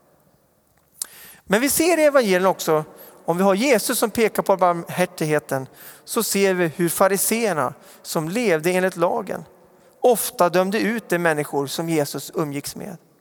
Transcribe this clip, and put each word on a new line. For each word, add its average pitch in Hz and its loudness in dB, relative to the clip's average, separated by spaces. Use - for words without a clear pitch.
Men 196 0
vi 277 0
ser 330 2
i 311 4
evangelien 214 4
också, 160 0
om 170 -2
vi 180 0
har 196 4
Jesus 233 0
som 226 -2
pekar 208 0
på 196 2
barmhärtigheten, 170 -2
så - -4
ser 196 2
vi 180 0
hur 170 -2
fariseerna 190 0
som 160 -4
levde 180 0
enligt 185 0
lagen 175 -4
ofta 202 4
dömde 185 0
ut 208 -2
de 175 0
människor 147 0
som 165 -6
Jesus 147 -4
umgicks 143 -6
med. - -14